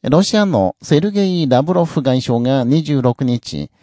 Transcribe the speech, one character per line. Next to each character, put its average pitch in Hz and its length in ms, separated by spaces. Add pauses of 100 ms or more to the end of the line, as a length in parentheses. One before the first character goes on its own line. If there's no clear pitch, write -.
ロ 165 140
シ 214 140
ア 208 80
の 104 360
セ 151 200
ル 202 100
ゲ 202 140
イ・ 175 240
ラ 127 120
ブ 170 120
ロ 175 100
フ 156 180
外 127 200
相 120 180
が 127 240
二 147 200
十 143 180
六 123 220
日、 113 460 (140)